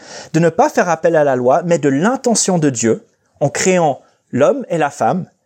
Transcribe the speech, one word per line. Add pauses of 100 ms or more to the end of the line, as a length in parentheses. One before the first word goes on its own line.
(320)
de
ne
pas
faire
appel
à
la
loi,
mais
de
l'intention
de
Dieu, (340)
en
créant (300)
l'homme
et
la
femme (180)